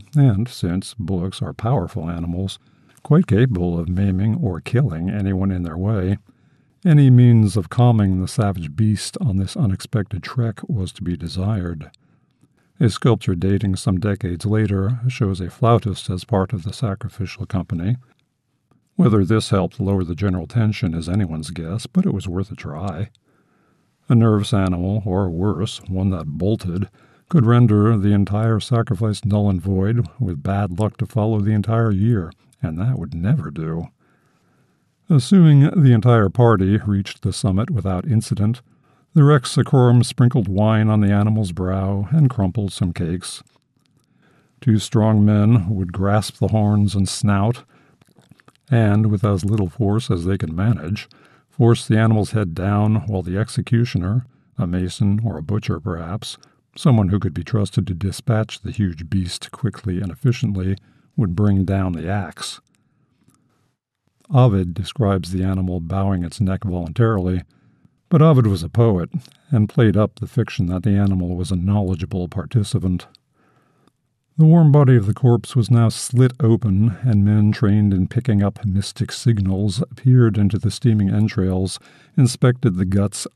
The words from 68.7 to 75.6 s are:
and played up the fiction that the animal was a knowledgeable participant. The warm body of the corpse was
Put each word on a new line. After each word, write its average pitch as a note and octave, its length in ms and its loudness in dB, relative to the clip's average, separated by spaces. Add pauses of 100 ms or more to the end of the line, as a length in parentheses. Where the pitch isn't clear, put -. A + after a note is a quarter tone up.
and G#2+ 200 2
played A2 260 4
up G#2 200 0
the G#2 100 -8
fiction - 400 -2
that F2+ 160 -4
the A2+ 80 0
animal G2 440 0
was F2 160 -6
a F2+ 60 -2
knowledgeable F#2 720 -2
participant. F#2+ 800 -2 (1300)
The D#3+ 60 6
warm D#3+ 260 8
body C#3 240 6
of G#2+ 120 4
the G#2 80 0
corpse A#2+ 420 2
was A#2 120 0